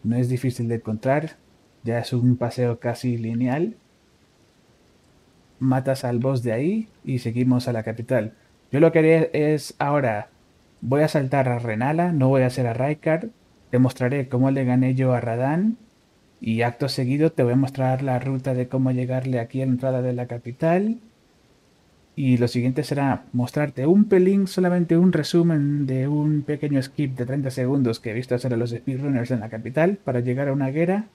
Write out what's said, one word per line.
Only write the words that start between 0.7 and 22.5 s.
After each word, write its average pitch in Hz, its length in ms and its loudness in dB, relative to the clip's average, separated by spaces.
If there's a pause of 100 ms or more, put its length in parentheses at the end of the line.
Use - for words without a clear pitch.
encontrar. 131 560 -2 (520)
Ya 113 160 -2
es 120 140 -6
un 123 240 4
paseo 120 420 -2
casi 120 380 -4
lineal. 123 580 -2 (1800)
Matas 131 460 0
al 120 140 -2
boss 131 240 0
de 117 100 -2
ahí 190 340 -2 (160)
y 127 160 -4
seguimos 123 480 0
a 123 60 -2
la 113 100 -4
capital. 113 520 -4 (360)
Yo 135 80 0
lo 160 120 8
que 160 80 4
haré 160 340 4
es 151 460 0
ahora, 139 500 -2 (520)
voy 135 200 0
a 156 60 4
saltar 135 420 0
a 120 80 -2
Renala, 135 560 0
no 131 160 4
voy 135 140 4
a 127 40 2
hacer 123 200 -2
a 117 60 -2
Raikard. 151 560 -2 (420)
Te 123 80 2
mostraré 127 500 0
cómo 131 220 2
le 135 140 0
gané 127 280 2
yo 131 200 2
a 120 60 0
Radahn. 139 580 0 (600)
Y 113 220 -2
acto 127 260 0
seguido 143 440 0
te 139 120 0
voy 120 100 4
a 131 40 4
mostrar 131 460 0
la 127 160 0
ruta 131 340 -4
de 123 140 -2
cómo 131 240 0
llegarle 127 480 -2
aquí 131 220 -4
a 135 40 -2
la 131 60 0
entrada 127 320 0
de 127 100 -2
la 120 140 -6
capital. 165 720 -2 (1200)
Y 127 180 4
lo 120 100 2
siguiente 127 360 -2